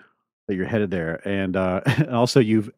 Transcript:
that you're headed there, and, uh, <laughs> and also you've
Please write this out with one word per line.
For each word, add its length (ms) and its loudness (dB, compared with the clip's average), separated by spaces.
that 80 -4
you're 120 -2
headed 260 0
there, 340 -4
and, 300 -2
uh, 260 0
<laughs> 40 -4
and 280 0
also 240 2
you've 400 2